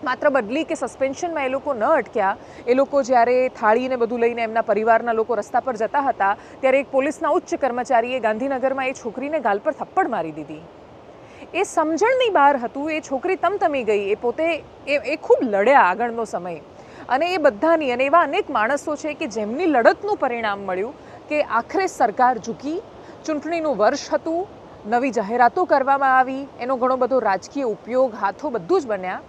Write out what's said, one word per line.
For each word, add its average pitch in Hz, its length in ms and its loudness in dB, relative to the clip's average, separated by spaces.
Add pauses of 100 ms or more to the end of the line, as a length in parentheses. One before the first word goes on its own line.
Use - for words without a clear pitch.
માત્ર 262 260 0
બદલી 262 340 0
કે 330 120 -4
સસ્પેન્શનમાં 277 680 -4
એ 254 40 -2
લોકો 277 240 -4
ન 226 100 -2
અટક્યા. 220 540 0 (300)
એ 240 60 4
લોકો 269 300 2
જ્યારે 247 460 4
થાળીને 247 460 2
બધું 233 240 -2
લઈને 233 220 0
એમના 226 200 -2
પરિવારના 226 500 2
લોકો 220 240 0
રસ્તા 208 240 -2
પર 247 160 -4
જતા 220 240 -2
હતા, 208 380 0 (220)
ત્યારે 262 200 2
એક 269 120 -6
પોલીસના 277 380 -2
ઉચ્ચ 339 260 -2
કર્મચારીએ 247 640 0
ગાંધીનગરમાં 262 680 -2
એ 269 60 -4
છોકરીને 277 460 -6
ગાલ 208 200 0
પર 302 120 -4
થપ્પડ 359 360 -2
મારી 170 240 -4
દીધી. 156 300 -12 (920)
એ 349 100 0
સમજણની 427 680 2
બહાર 285 280 4
હતું, 277 340 -6
એ 311 80 -2
છોકરી 311 360 -4
તમતમી 339 480 0
ગઈ, 202 280 0
એ 208 40 2
પોતે, 311 480 -2 (240)
એ, - 0 -
એ 277 280 -2
ખૂબ 466 260 4
લડ્યા 226 380 4
આગળનો 226 460 2
સમય. 175 340 -8 (500)
અને 311 240 2
એ 381 40 0
બધાની, 294 540 2
અને 247 140 0
એવા 302 140 6
અનેક 330 300 0
માણસો 277 460 0
છે 302 180 -6
કે - 140 -6
જેમની 220 380 -4
લડતનું 320 520 2
પરિણામ 226 420 -4
મળ્યું 196 340 -6 (360)
કે 302 120 0
આખરે 285 460 -2
સરકાર 247 500 0
ઝૂકી, 269 440 -8 (440)
ચૂંટણીનું 311 520 -4
વર્ષ 262 360 0
હતું, 330 340 -2 (420)
નવી 240 220 0
જાહેરાતો 240 540 2
કરવામાં 269 520 4
આવી, 262 300 0 (120)
એનો 254 180 -4
ઘણો 254 200 0
બધો 254 220 2
રાજકીય 214 440 -2
ઉપયોગ, 240 520 -2
હાથો 202 340 -4
બધું 233 320 0
જ 269 60 -10
બન્યા. 202 420 -6